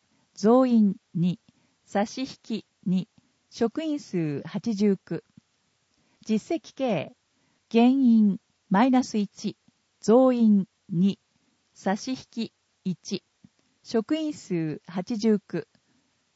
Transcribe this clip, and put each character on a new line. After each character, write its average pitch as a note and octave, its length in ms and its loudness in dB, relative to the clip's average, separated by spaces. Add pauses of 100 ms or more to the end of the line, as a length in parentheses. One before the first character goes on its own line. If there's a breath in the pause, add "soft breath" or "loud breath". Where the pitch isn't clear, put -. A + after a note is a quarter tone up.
(340)
増 B3 320 4
員、 A3 300 2 (180)
二。 F3 240 -2 (460)
差 G#3 220 -4
し - 160 -12
引 C4+ 40 -8 (160)
き、 - 240 -10 (180)
二。 F3+ 240 -2 (420)
職 A#3 320 -4
員 D4+ 180 -4
数、 D3+ 460 -6
八 G#3 280 -8
十 G3 220 0
九。 - 260 -12 (1000)
実 A3 360 -4
績 - 140 -20
系。 G#3 400 -4 (540)
減 B3 360 4
員、 A3 360 4 (300)
マ G3+ 160 2
イ C4+ 40 2
ナ B3+ 140 2
ス - 140 -6
一。 - 380 -8 (440)
増 B3+ 320 4
員、 G#3+ 340 4 (220)
二。 F3+ 300 0 (560)
差 G3 220 -4
し C4 160 -10
引 B3+ 40 -6 (140)
き、 - 220 -10 (320)
一。 - 380 -8 (600)
職 A#3 320 -4
員 D#4 160 -6
数、 E3 540 -6
八 F#3+ 300 -8
十 G#3+ 220 0
九。 - 300 -10 (680)